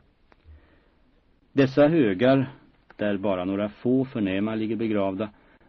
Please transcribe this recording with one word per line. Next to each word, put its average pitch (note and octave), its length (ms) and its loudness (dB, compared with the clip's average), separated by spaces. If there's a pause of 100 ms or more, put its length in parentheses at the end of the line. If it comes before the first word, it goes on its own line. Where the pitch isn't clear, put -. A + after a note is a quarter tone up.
(1500)
Dessa C#3 360 4
högar, C3 680 2 (420)
där G#2 220 -2
bara F#2+ 280 -4
några G2+ 240 -4
få B2+ 360 -2
förnäma G#2+ 500 -4
ligger A2 200 -4
begravda, G#2 540 -4 (400)